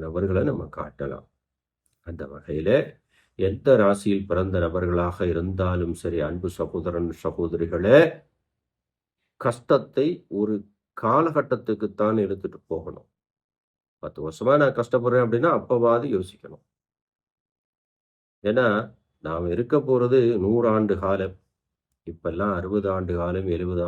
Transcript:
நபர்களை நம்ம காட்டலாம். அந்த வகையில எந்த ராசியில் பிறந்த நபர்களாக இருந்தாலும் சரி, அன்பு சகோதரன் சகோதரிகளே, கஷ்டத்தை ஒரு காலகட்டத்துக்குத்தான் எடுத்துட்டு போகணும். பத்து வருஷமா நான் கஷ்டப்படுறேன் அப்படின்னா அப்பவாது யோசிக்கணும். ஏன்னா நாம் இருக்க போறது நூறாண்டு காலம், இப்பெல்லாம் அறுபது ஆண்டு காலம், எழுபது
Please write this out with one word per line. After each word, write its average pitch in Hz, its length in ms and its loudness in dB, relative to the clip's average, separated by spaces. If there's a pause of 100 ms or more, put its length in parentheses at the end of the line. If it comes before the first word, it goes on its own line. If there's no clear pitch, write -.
நபர்களை 87 480 -2
நம்ம 85 120 -6 (140)
காட்டலாம். 73 500 -10 (800)
அந்த 85 160 -12 (100)
வகையில 80 360 -4 (760)
எந்த 117 340 4
ராசியில் 101 480 2
பிறந்த 95 360 0
நபர்களாக 87 680 0
இருந்தாலும் 90 680 -2
சரி, 85 160 -2 (100)
அன்பு 87 200 -6 (100)
சகோதரன் 85 520 -4 (140)
சகோதரிகளே, 85 760 2 (1500)
கஷ்டத்தை 131 600 2 (320)
ஒரு 104 160 0 (480)
காலகட்டத்துக்குத்தான் 113 1200 0
எடுத்துட்டு 95 360 -6 (120)
போகணும். 82 360 -10 (960)
பத்து - 220 -12
வருஷமா 107 360 0
நான் 131 160 2
கஷ்டப்படுறேன் 123 480 2
அப்படின்னா 117 320 2
அப்பவாது 120 560 2
யோசிக்கணும். - 500 -8 (1900)
ஏன்னா 120 180 2 (560)
நாம் 82 220 -4 (100)
இருக்க 123 220 0 (120)
போறது 123 300 4 (260)
நூறாண்டு 110 580 2
காலம், 95 320 -2 (760)
இப்பெல்லாம் 87 480 -4
அறுபது 98 360 -2
ஆண்டு 92 240 -4
காலம், 90 360 -4
எழுபது 90 320 -4